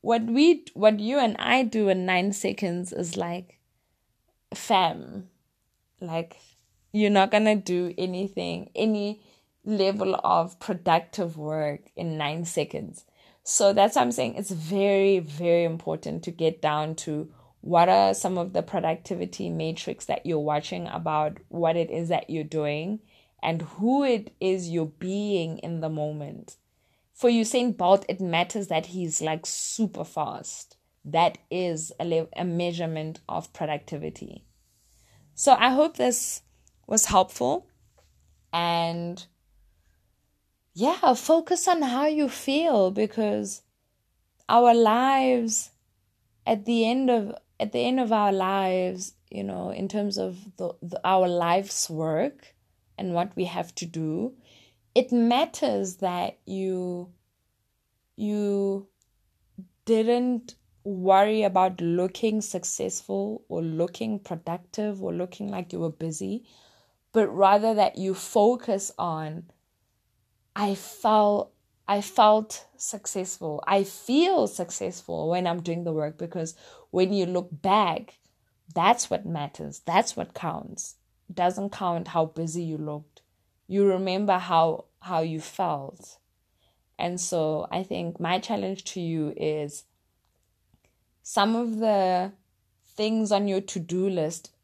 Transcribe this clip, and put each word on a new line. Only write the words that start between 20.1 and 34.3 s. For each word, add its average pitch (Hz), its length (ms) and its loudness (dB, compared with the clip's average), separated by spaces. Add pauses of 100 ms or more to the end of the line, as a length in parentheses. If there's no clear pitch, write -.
you're 160 140 -2
watching 151 480 -4
about 156 500 -2 (100)
what 170 300 0
it 170 140 -2
is 165 180 -4
that 170 200 -2
you're 156 140 -4
doing 156 560 -4 (420)
and 165 200 -2
who 240 420 0
it 233 360 0
is 185 300 -2
you're 165 160 0
being 180 760 -4
in 170 220 -8
the 160 80 -4
moment? 151 680 -8 (560)
For - 160 2
Usain 233 480 2
Bolt, 190 320 6
it 185 100 -4
matters 175 480 -2
that 165 200 -2
he's, 175 340 -6
like, 156 240 -4
super - 580 -4
fast. - 760 -8 (280)
That 160 320 2 (140)
is 170 480 -4
a 165 60 -2
le-, 165 300 0
a - 80 -4
measurement 170 760 -4 (100)
of - 240 -8
productivity. 151 920 -8 (880)